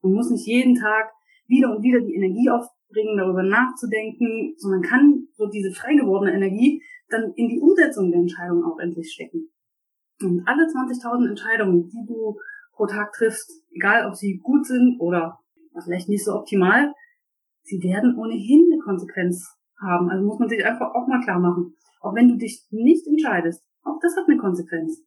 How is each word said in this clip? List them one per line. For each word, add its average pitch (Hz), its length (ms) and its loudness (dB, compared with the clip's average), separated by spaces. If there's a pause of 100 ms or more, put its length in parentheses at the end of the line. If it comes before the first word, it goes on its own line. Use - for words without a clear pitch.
Man 190 120 2
muss 240 160 -2
nicht 214 160 -4
jeden 247 280 4
Tag 214 360 0 (360)
wieder 240 300 4
und 208 60 -6
wieder 247 180 4
die 196 140 -6
Energie 202 340 0
aufbringen, 214 720 -2
darüber 185 240 0
nachzudenken, 220 1120 -2
sondern 190 260 -2
kann 277 520 4
so 214 120 -4
diese 202 260 -6
frei 262 220 -4
gewordene 196 380 2
Energie 208 500 2 (260)
dann 220 260 -4
in 233 140 -2
die 233 120 -2
Umsetzung 277 500 2
der 175 100 2
Entscheidung 175 440 -2
auch 160 140 -6
endlich 175 340 -10
stecken. - 380 -12 (720)
Und 175 240 -2
alle 311 220 2
zwanzigtausend 247 600 -2
Entscheidungen, 208 600 0
die 208 180 -14
du 220 320 -8 (360)
pro 208 120 -2
Tag 208 260 -8
triffst, 220 380 -2 (220)
egal 202 340 0
ob 196 80 -8
sie 196 280 -6
gut 277 240 0
sind 247 320 2
oder 170 400 -2 (460)
vielleicht 175 240 -6
nicht 202 160 -2
so 208 100 -2
optimal, 208 600 0 (680)
sie 180 200 -8
werden 202 340 0
ohnehin 226 560 4
eine 311 80 0
Konsequenz 180 680 -4 (340)
haben. 180 300 0
Also 190 160 0
muss 214 120 -2
man 226 100 0
sich 214 160 -2
einfach 247 300 -4
auch 247 120 -2
mal 254 160 0
klar 185 160 -2
machen. 175 360 0 (260)
Auch 190 140 -8
wenn 240 140 8
du 233 80 4
dich 202 340 -8
nicht 277 360 2
entscheidest, 214 560 -2 (200)
auch 302 200 -8
das 349 140 0
hat 370 120 -4
eine 269 100 4
Konsequenz. 170 680 -4